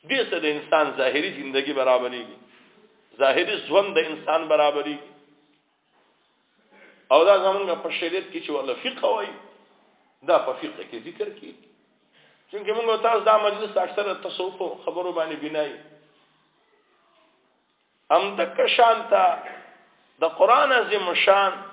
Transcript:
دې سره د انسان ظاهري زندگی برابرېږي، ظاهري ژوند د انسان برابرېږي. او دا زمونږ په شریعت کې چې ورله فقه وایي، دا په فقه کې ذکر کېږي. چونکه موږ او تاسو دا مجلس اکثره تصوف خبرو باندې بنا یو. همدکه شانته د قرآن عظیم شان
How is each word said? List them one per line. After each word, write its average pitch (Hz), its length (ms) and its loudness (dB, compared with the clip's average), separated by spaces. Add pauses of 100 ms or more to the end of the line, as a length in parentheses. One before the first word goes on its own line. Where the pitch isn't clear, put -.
دې 269 100 0 (100)
سره 175 140 -2
د - 20 -4
انسان 151 540 2
ظاهري 143 380 0
زندگی 135 420 -4
برابرېږي، 123 580 0 (800)
ظاهري 160 360 2 (140)
ژوند 196 280 4
د - 20 6 (100)
انسان 156 420 -2
برابرېږي. 147 580 0 (2000)
او 143 80 6 (100)
دا 196 60 8 (100)
زمونږ 190 400 -2
په 165 40 -6 (100)
شریعت 175 320 -6
کې 170 120 -12
چې - 80 -12
ورله 135 320 -4
فقه - 240 -4
وایي، - 260 -2 (960)
دا 165 80 4
په 131 240 -2
فقه - 280 -12
کې 120 80 -14 (100)
ذکر 208 220 -8 (100)
کېږي. - 280 -20 (840)
چونکه 208 220 -6
موږ 233 160 -2
او 220 80 2 (100)
تاسو 220 240 2
دا 214 40 6 (120)
مجلس 202 300 -4
اکثره 190 360 -4 (140)
تصوف 190 340 -8 (240)
خبرو 175 320 -6
باندې 160 240 -4
بنا 151 220 -4
یو. 143 180 -8 (2250)
همدکه - 560 0 (100)
شانته 208 800 4 (640)
د - 40 2 (140)
قرآن 262 320 6
عظیم 208 420 0
شان 196 400 4 (200)